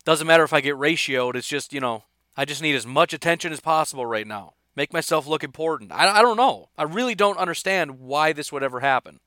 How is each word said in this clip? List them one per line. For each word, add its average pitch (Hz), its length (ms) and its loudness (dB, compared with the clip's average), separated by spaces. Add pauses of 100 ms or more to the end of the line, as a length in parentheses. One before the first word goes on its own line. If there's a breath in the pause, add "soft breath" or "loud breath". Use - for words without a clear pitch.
Doesn't 160 220 2
matter 165 160 8
if 151 100 0
I 147 80 4
get 143 140 -2
ratioed. 131 600 0
It's 123 120 -8
just, 143 260 -6
you 143 60 -8
know, 120 240 -4 (340)
I 139 80 -2
just 147 160 -8
need 151 140 0
as 113 100 -4
much 147 280 2
attention 170 380 -2
as 147 80 -10
possible 156 460 -2
right 107 220 -4
now. 101 260 -12 (220)
Make 143 180 -4
myself 160 340 -2
look 156 160 -4
important. 143 480 -6
I, 190 280 2
I - 20 8
don't 233 160 4
know. 226 400 0
I 151 60 -2
really 214 320 -2
don't 202 220 2
understand 170 640 -2
why 143 320 0
this 143 200 -6
would 139 120 -6
ever 127 160 -4
happen. 123 480 0